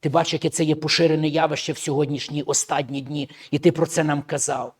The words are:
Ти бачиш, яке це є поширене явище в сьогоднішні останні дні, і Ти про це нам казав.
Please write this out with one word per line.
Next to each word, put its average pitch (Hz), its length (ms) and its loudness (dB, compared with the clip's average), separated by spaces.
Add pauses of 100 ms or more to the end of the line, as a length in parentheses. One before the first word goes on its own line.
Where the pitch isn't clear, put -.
Ти 160 80 -2
бачиш, 156 240 2
яке 156 180 0
це - 140 0
є 156 100 2
поширене 156 540 2
явище 151 440 0
в 139 60 -6
сьогоднішні 147 640 -2
останні 139 580 -2
дні, 151 300 -6 (200)
і 147 80 0
Ти 165 140 6
про 160 140 2
це 160 180 0
нам 147 180 0
казав. 131 580 -4